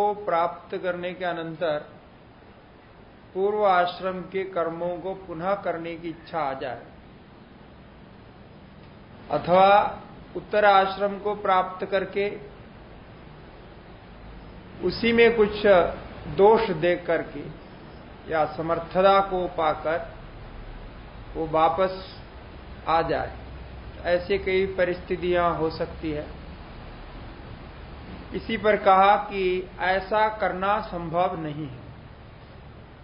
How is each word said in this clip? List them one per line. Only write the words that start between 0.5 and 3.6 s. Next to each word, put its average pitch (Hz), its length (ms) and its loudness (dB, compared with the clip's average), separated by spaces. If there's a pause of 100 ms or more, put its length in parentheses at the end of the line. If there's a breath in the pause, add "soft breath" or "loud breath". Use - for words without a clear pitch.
करने 175 380 -4
के 180 100 -8
अनंतर 165 540 -4 (1600)
पूर्व 208 300 2